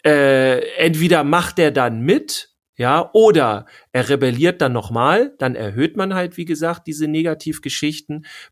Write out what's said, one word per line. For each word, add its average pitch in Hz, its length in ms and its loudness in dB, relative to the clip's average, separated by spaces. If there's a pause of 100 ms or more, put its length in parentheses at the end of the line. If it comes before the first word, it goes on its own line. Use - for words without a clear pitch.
äh, 135 540 4 (200)
entweder 160 460 2
macht 170 360 0
er 156 100 4
dann 120 320 -2
mit, - 480 -2 (280)
ja, 143 360 0
oder 151 540 4 (240)
er 127 180 -2
rebelliert 135 500 0
dann 131 140 0
nochmal, 139 640 0
dann 127 160 -4
erhöht 117 440 -4
man 190 180 -4
halt, 180 200 -6
wie 170 100 -10
gesagt, 165 420 -6
diese 151 200 -6
Negativgeschichten, 151 1160 -6 (260)